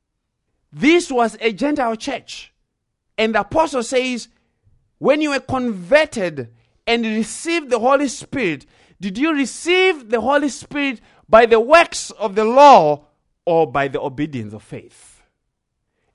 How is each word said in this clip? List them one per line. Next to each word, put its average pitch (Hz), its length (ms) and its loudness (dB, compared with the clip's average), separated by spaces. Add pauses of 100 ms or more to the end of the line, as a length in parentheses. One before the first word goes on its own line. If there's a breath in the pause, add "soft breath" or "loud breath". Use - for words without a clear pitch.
(720)
This 294 400 2
was 233 300 0
a 226 120 -2
Gentile 247 420 -4
church. - 580 -12 (640)
And 220 180 -2
the 208 60 0
apostle 285 420 -2
says, 254 460 -4 (680)
"When 269 240 2
you 302 100 -2
were 269 100 -4
converted 202 1080 -2 (360)
and 233 180 0
received 240 640 -6
the 240 100 -2
Holy 269 280 0
Spirit, 190 580 -8 (340 soft breath)
did 190 180 -8
you 311 160 0
receive 311 760 -2
the 226 120 -2
Holy 285 280 0
Spirit 277 520 -8 (260 soft breath)
by 226 180 6
the 226 140 4
works 302 520 2
of 196 240 -8
the 214 100 0
law 226 600 6 (400)
or 165 240 2
by 139 200 -2
the 135 100 -6
obedience 131 540 -8
of 107 100 -18
faith?" - 600 -20 (920)